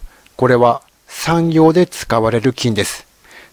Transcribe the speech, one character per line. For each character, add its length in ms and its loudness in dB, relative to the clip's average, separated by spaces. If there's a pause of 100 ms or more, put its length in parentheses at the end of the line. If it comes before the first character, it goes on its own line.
(360)
こ 120 -2
れ 80 2
は 280 0 (240)
産 420 -2
業 240 4
で 140 2
使 340 -4
わ 80 0
れ 100 0
る 140 0
金 220 -4
で 100 0
す。 220 -12 (460)